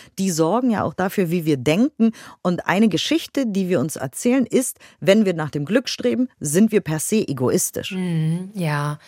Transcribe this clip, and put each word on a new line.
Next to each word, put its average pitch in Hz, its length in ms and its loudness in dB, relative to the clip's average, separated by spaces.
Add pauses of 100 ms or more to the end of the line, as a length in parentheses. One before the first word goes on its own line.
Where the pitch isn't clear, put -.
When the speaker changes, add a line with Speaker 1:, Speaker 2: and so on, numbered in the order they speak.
(180)
Speaker 1:
die 190 120 0
sorgen 180 400 2
ja 196 140 0
auch 160 100 -4
dafür, 180 360 -2
wie 175 140 -2
wir 151 120 2
denken. 220 560 2 (300)
Und 180 240 -2
eine 208 220 4
Geschichte, 277 580 -2
die 190 220 -2
wir 175 120 2
uns 151 160 -4
erzählen, 247 500 -2
ist, - 320 -2 (220)
wenn 196 240 4
wir 185 100 0
nach 156 160 -4
dem 147 140 -4
Glück 220 240 0
streben, 247 400 -2 (100)
sind 170 320 2
wir 208 100 2
per 156 200 -2
se - 260 0
egoistisch. 127 640 -2
Speaker 2:
Mhm, 175 640 -2
ja, 147 540 -4